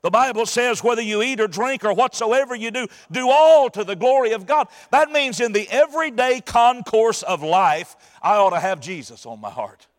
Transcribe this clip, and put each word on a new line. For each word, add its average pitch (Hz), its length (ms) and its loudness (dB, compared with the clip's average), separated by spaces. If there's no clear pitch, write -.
The 180 80 -2
Bible 226 340 0
says, 240 380 -2
"Whether 233 180 0
you 214 220 -2
eat 254 160 -4
or 214 80 0
drink 226 360 -6
or 208 100 0
whatsoever 247 600 0
you 226 180 -8
do, 233 160 -6
do 254 200 -4
all 302 400 6
to 208 160 -6
the 294 100 -6
glory 247 380 2
of 196 120 -8
God." 294 220 0
That 302 180 2
means 277 300 -2
in 233 140 -2
the 208 180 -2
everyday 262 680 0
concourse 233 840 2
of 170 180 -4
life, 165 540 0
I 196 140 2
ought 196 160 4
to 175 80 -2
have 180 220 -4
Jesus 131 440 -14
on 117 140 -16
my 107 100 -12
heart. 98 380 -12